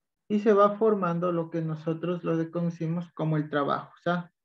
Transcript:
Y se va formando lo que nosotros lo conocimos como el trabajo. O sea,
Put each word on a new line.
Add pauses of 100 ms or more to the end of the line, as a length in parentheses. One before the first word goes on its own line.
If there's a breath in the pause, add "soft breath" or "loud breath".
(280)
Y
se
va
formando
lo
que
nosotros
lo
conocimos
como
el
trabajo.
O
sea, (120)